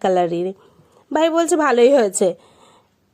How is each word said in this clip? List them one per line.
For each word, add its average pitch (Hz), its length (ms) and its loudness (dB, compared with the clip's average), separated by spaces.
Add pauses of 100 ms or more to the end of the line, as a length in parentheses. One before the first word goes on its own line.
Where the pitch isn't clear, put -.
কালারেরই। 180 520 -2 (580)
ভাই 311 200 0
বলছে, 330 260 -2
"ভালোই 254 360 2
হয়েছে।" 202 360 0 (840)